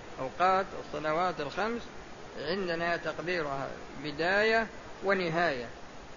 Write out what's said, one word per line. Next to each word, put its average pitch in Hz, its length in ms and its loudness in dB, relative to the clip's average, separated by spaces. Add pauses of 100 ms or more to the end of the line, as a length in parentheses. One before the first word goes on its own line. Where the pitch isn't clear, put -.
(200)
أوقات 185 460 4 (200)
الصلوات 156 540 0
الخمس 202 420 -2 (580)
عندنا 170 560 0
تقديرها 151 720 -2 (360)
بداية 202 640 4 (380)
ونهاية، 170 640 4 (500)